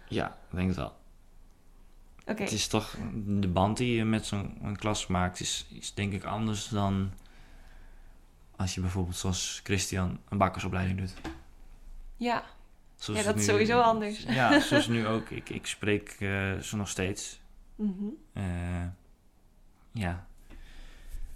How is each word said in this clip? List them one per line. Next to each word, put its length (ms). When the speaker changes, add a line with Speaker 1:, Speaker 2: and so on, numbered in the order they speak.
Speaker 1:
Ja, 180
ik 60
denk 120
het 80
wel. 200
Speaker 2:
Oké. 160
Speaker 1:
Het 100
is 140
toch, 300
de 220
band 280
die 200
je 80
met 220
zo'n, 360
een 140
klas 300
maakt, 340
is, 320
is 220
denk 180
ik 120
anders 440
dan 440
als 180
je 60
bijvoorbeeld 360
zoals 480
Christian 640
een 100
bakkersopleiding 600
doet. 140
Speaker 2:
Ja. 260
Speaker 1:
Zoals 240
Speaker 2:
Ja, 60
Speaker 1:
het 80
Speaker 2:
dat 80
is 40
Speaker 1:
nu 60
Speaker 2:
sowieso 280
anders. 420
Speaker 1:
Ja, 380
Speaker 2:
<laughs> 0
Speaker 1:
zoals 280
nu 180
ook. 240
Ik, 200
ik 160
spreek, 540
eh, 380
ze 180
nog 120
steeds. 520
Speaker 2:
Mhm. 180
Speaker 1:
Eh, 100
ja. 340